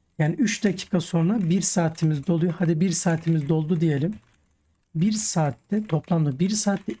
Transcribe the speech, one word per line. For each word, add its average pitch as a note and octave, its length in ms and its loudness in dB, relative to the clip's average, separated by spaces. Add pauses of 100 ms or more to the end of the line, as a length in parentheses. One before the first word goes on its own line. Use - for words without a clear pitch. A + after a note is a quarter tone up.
(200)
Yani D#3 160 2
üç A3 280 0
dakika F#3 380 -2
sonra E3+ 480 0
bir F3+ 120 2
saatimiz D#3+ 680 0
doluyor. E3+ 300 0
Hadi E3+ 220 0
bir F#3 120 2
saatimiz E3 580 0
doldu D#3 320 0
diyelim. D#3+ 340 0 (800)
Bir F3 160 2
saatte, G#3 760 -2
toplamda D3+ 520 0
bir F#3 100 0
saatte G3+ 500 -2